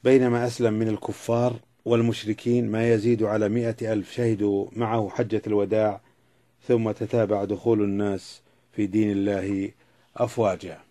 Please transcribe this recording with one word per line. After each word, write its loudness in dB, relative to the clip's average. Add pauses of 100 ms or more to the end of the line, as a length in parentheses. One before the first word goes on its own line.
بينما 4
أسلم 0
من 0
الكفار -2 (280)
والمشركين 0
ما 2
يزيد 2
على 0
مائة -2
ألف -4
شهدوا 0
معه -2
حجة -2
الوداع، 0 (680)
ثم 2
تتابع 0
دخول 0
الناس -4 (320)
في -2
دين 2
الله -2 (460)
أفواجا. -2 (120)